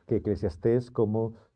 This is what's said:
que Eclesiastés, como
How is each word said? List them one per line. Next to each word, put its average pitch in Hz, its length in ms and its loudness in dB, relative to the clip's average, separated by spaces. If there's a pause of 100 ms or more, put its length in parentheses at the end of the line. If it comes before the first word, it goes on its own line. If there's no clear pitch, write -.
que 117 100 0
Eclesiastés, 110 720 0
como 113 440 0 (220)